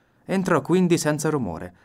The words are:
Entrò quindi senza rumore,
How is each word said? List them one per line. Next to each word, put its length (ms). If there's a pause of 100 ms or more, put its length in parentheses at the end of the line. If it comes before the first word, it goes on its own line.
(260)
Entrò 340
quindi 380
senza 320
rumore, 440 (100)